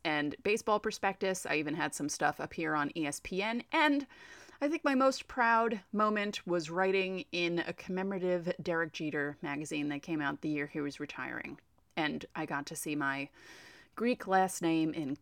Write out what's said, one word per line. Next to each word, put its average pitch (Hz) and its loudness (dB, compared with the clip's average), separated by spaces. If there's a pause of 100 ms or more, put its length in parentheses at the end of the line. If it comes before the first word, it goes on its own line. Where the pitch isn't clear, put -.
and 147 0
Baseball 214 2
Prospectus. 196 -2
I 151 0
even 147 -2
had 147 -2
some 147 -4
stuff 151 0
up 151 -6
here 160 -2
on 143 0
E 156 -2
S 143 -4
P 190 -4
N. 233 -2 (100)
And 294 4 (540)
I 285 2
think 311 -2
my 277 4
most 262 4
proud 233 4 (140)
moment 208 2
was 170 0
writing 190 2
in 170 0
a 170 -4
commemorative 180 -2 (120)
Derek 165 0
Jeter 147 -2
magazine 147 -4
that 143 -4
came 160 -2
out 143 -2
the 160 -2
year 147 -2
he 151 -6
was 143 -6
retiring. 131 -8 (360)
And 151 -2 (100)
I 156 -4
got 143 -4
to 160 -10
see 151 -4
my 139 -2 (640)
Greek 240 0
last 190 4
name 160 2
in 147 -4